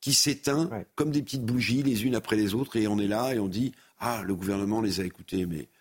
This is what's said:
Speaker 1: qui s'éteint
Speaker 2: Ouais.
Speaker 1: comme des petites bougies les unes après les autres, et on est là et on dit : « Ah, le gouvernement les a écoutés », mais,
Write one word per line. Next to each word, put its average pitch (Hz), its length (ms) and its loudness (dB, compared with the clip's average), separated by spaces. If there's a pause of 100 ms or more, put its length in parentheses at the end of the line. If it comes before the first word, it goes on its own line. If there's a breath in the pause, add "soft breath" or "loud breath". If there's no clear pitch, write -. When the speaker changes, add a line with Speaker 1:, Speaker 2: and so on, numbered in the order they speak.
Speaker 1:
qui 139 100 -2
s'éteint 147 560 2
Speaker 2:
Ouais. 101 260 -6
Speaker 1:
comme 156 160 0
des 147 120 2
petites 135 220 -6
bougies 123 380 2
les 120 220 2
unes 127 100 2
après 110 220 0
les 104 180 2
autres, 131 220 -2
et 107 100 2
on 104 120 2
est 101 100 2
là 120 260 0
et 117 60 0
on 98 80 0
dit : « 113 240 -2 (260 soft breath)
Ah, 117 260 -4
le 95 120 -2
gouvernement 98 460 0
les 95 180 -2
a 95 40 0
écoutés », 92 420 -4
mais, 82 220 -6 (120 soft breath)